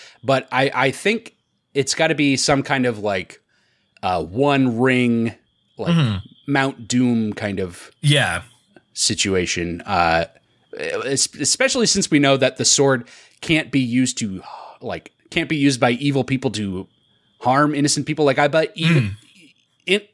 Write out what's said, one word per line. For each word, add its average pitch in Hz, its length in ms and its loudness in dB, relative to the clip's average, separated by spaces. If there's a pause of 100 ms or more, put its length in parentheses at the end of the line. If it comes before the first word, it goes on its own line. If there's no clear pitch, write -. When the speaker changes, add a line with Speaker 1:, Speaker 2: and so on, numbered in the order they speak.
(240)
Speaker 1:
but 131 280 0
I, 131 240 2
I 131 160 2
think - 440 -4 (380)
it's 139 220 -2
gotta 160 200 2
be 139 220 2
some 139 240 0
kind 135 240 0
of, 113 140 -2
like, 98 420 -4 (640)
uh, 90 200 0
one 127 560 2
ring, 120 540 2 (440)
like, 170 180 0
Speaker 2:
Mm-hmm. 117 220 0 (280)
Speaker 1:
Mount 135 440 -2
Doom 120 440 2
kind 101 280 -6
of 90 280 -10 (120)
Speaker 2:
Yeah. 123 420 0 (500)
Speaker 1:
situation. 87 920 -2
Uh, 85 400 2 (520)
es-, 110 580 -4
especially 254 500 0
since - 260 0
we 151 80 4
know 139 180 4
that 131 200 0
the 123 80 -2
sword 135 420 2 (340)
can't 156 300 0
be 139 80 2
used 127 400 0
to, 95 240 -8 (380)
like, 95 320 -10 (180)
can't 165 180 -2
be 156 60 0
used 139 240 2
by 120 120 4
evil 135 340 0
people 131 260 -2
to 98 360 -6 (520)
harm 147 340 2
innocent 143 320 0
people. 151 200 0
Like, 135 140 4
I 147 100 4
bet 160 260 0
even 160 280 2
Speaker 2:
Mm. 101 120 -6 (720)
Speaker 1:
e-, 202 280 0